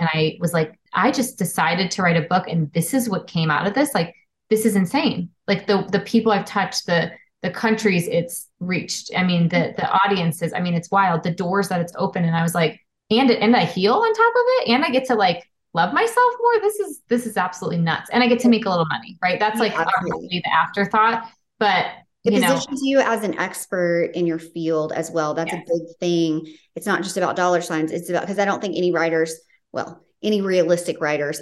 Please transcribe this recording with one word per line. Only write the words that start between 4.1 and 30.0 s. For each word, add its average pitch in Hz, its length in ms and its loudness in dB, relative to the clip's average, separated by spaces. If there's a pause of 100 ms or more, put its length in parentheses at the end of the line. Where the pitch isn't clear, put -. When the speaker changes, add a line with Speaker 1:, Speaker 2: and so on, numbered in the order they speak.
Speaker 1:
this 220 160 2
is 208 120 4
insane." 190 520 0 (180)
Like, 196 200 -2
the, 196 260 2
the 196 80 2
people 226 320 2
I've 190 140 0
touched, - 400 -4
the, 170 260 0 (300)
the 175 80 -4
countries 214 580 0
it's - 400 -4 (120)
reached, - 540 -6
I 185 100 0
mean, 175 260 2
the, 175 260 0
the - 140 -4
audiences, 180 640 0
I - 60 -4
mean, 175 120 -2
it's 170 180 -4
wild, 185 320 2
the 180 80 -4
doors 185 380 -2
that 175 140 -2
it's 165 140 -8
opened. 170 280 -2
And 165 100 2
I 165 80 2
was 170 120 0
like, 160 260 0 (300)
"And, 240 200 4
and 226 240 4
I 185 120 4
heal 190 280 2
on 440 200 2
top 466 200 4
of 494 120 4
it, 508 240 2
and 262 140 2
I 339 40 2
get 254 200 2
to, 247 60 2
like, 185 320 0 (280)
love 175 180 0
myself 466 480 2
more. 466 220 4
This 415 180 0
is, 330 280 -8
this 240 180 0
is 208 100 -6
absolutely 180 420 -2
nuts. 165 320 0
And 240 140 4
I - 20 4
get 233 140 4
to 240 80 6
make 220 160 6
a 196 60 0
little 170 160 2
money," 139 360 -8
right? 180 160 0
That's, 214 180 0
Speaker 2:
Yeah, 233 80 2
Speaker 1:
like, 196 140 -2
Speaker 2:
absolutely. 180 340 0
Speaker 1:
obviously 180 340 -6
the - 80 -2
afterthought, 214 760 2 (300)
but 190 300 2 (340)
Speaker 2:
It 196 120 2
Speaker 1:
you 262 60 4
know. 214 120 4
Speaker 2:
positions 262 300 -4
you 269 180 2
as 220 240 0
an 190 140 -4
expert 175 760 -2
in 175 120 0
your 165 120 -2
field 160 540 -4
as 165 180 -4
well. 156 220 -2
That's 165 220 -4
Speaker 1:
Yes. 175 120 -10
Speaker 2:
a 170 60 -2
big 170 280 -6
thing. 165 540 -2 (220)
It's 165 80 -14
not 180 180 -2
just 190 140 -6
about 180 180 -2
dollar 180 280 2
signs. 160 300 -4
It's 175 180 -6
about, 175 160 -2
'cause 196 120 -6
I 202 60 2
don't 196 160 -2
think 190 160 -6
any 180 160 0
writers, 165 420 0 (380)
well, - 320 -10 (180)